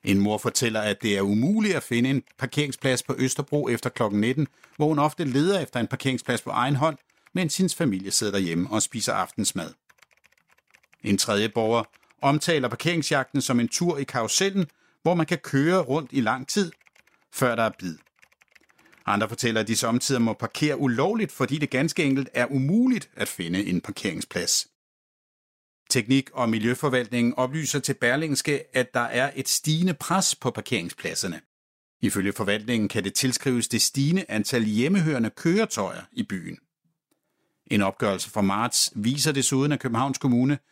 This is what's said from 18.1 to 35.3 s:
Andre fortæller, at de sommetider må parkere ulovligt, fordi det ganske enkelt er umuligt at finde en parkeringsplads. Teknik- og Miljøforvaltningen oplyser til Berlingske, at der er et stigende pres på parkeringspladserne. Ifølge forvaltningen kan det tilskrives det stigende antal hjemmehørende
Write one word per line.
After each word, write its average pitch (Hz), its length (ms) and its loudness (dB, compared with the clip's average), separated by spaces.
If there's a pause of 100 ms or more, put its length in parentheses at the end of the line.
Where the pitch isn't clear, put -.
Andre 104 220 2
fortæller, 113 320 0
at 104 80 -2
de 110 80 0
sommetider 120 420 0
må 113 140 2
parkere 135 460 -2
ulovligt, 147 540 0
fordi 135 260 -2
det 147 120 -2
ganske 156 340 0
enkelt 135 300 0
er 123 120 2
umuligt 196 720 2
at 104 120 -2
finde 90 380 -2
en 90 140 0
parkeringsplads. - 880 -4 (1200)
Teknik- 127 440 2
og 120 140 0
Miljøforvaltningen 120 840 0
oplyser 139 440 -2
til 135 160 -4
Berlingske, 139 840 -2
at 123 180 0
der 120 60 2
er 120 360 0
et 135 120 -6
stigende 170 460 0
pres - 400 0
på - 160 -2
parkeringspladserne. 90 880 -6 (640)
Ifølge 98 300 0
forvaltningen 107 560 -2
kan 101 160 -2
det 98 100 -4
tilskrives 123 540 0
det 113 140 0
stigende 160 460 2
antal 110 360 0
hjemmehørende 131 680 2